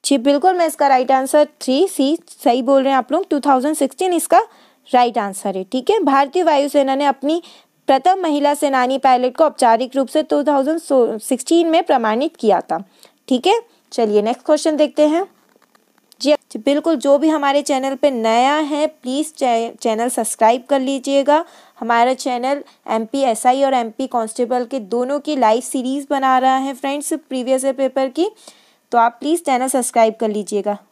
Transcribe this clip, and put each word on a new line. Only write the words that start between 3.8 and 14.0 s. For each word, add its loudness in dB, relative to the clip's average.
इसका 2
राइट 2
आंसर -6
है। -6
ठीक -4
है, 2
भारतीय 2
वायुसेना 2
ने -2
अपनी -2
प्रथम 2
महिला 0
सेनानी 0
पायलट 2
को 4
औपचारिक 0
रूप 0
से 0
टू -2
थाउजेंड 0
सिक्सटीन 0
में 2
प्रमाणित 0
किया 0
था। -6
ठीक 0
है, 0
चलिए 2